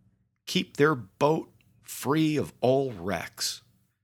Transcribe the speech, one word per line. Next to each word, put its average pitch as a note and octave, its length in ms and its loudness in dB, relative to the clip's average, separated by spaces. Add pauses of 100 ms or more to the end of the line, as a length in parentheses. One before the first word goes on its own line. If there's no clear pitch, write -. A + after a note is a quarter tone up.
(460)
keep - 320 -4
their D3+ 160 4
boat C#3+ 580 0 (300)
free D3+ 560 0
of D3+ 240 -4
all C3+ 300 2
wrecks. - 720 -6 (400)